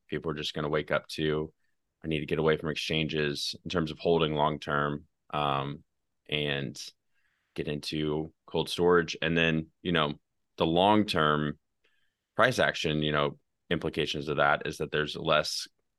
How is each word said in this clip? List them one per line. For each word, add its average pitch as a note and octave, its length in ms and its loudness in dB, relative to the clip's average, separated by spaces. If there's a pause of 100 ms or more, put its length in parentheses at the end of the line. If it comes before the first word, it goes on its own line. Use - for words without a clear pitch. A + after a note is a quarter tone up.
people D#2 240 -4
are D2 40 -6
just D2 180 -6
gonna D#2 160 -4
wake D2+ 220 -2
up D2 180 -2
to, D#2 420 -2 (520)
"I D#2+ 40 -10
need D#2 140 -2
to D2+ 40 -8
get D#2 140 -2
away D#2 180 2
from D#2+ 120 -6
exchanges D2+ 960 -2
in E2 60 -12
terms D#2+ 220 -2
of D2 80 -14
holding D#2+ 340 2
long-term, D2 720 -2 (260)
um, C#2+ 520 -2 (460)
and C#2+ 500 -4 (760)
get D2+ 120 -6
into D2+ 680 -4 (140)
cold D#2+ 220 -2
storage." F2 520 4
And E2 160 2
then, D#2+ 300 2 (160)
you F2+ 80 -2
know, D2+ 240 2 (420)
the E2+ 80 2
long-term E2 960 4 (760)
price A#2 220 2
action, D2+ 460 0
you D2+ 80 0
know, D2 260 0 (320)
implications D#2 580 -4
of D2 100 -2
that C#2+ 280 4
is D#2 140 -6
that D2+ 120 -6
there's D2+ 240 -2
less, D2+ 520 0 (320)